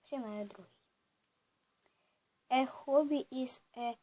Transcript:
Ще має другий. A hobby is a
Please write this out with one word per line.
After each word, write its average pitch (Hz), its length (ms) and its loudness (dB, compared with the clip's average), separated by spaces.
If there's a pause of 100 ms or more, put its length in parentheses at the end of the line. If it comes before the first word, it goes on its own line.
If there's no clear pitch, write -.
Ще 277 160 -8
має 208 260 -8
другий. 202 260 -18 (1800)
A 262 180 4
hobby 285 640 2
is 254 300 -4 (160)
a 240 260 -2